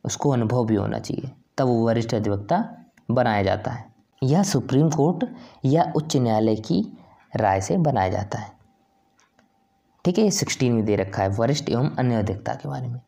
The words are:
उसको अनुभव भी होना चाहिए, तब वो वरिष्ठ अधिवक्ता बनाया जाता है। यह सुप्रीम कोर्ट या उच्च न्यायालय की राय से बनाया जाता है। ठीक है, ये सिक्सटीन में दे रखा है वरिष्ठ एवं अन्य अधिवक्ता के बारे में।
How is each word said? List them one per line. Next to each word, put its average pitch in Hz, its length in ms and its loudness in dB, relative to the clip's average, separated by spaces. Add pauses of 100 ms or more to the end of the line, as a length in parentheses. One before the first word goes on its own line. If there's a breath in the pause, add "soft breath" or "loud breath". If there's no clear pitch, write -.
उसको - 280 -2
अनुभव 120 340 0
भी 110 100 2
होना 104 240 -2
चाहिए, - 320 -8 (260)
तब 135 100 2
वो 117 180 2
वरिष्ठ 117 280 0
अधिवक्ता 104 500 0 (480)
बनाया 117 320 2
जाता 95 280 0
है। - 140 -10 (360)
यह 147 220 2
सुप्रीम 151 460 2
कोर्ट 160 360 0 (400 loud breath)
या 151 300 4
उच्च 156 220 -2
न्यायालय 110 400 2
की 170 240 -2 (520 loud breath)
राय 95 280 2
से 165 180 -2
बनाया 123 300 2
जाता 98 300 -4
है। 110 120 -12 (1500)
ठीक 180 120 2
है, 220 60 4
ये 208 80 4
सिक्सटीन 131 420 0
में 113 120 2
दे 104 100 2
रखा 98 280 -2
है 95 80 2
वरिष्ठ 117 380 0
एवं 123 260 0
अन्य 123 200 0
अधिवक्ता 107 380 -2
के - 160 -10
बारे 135 180 -8
में। 123 200 -8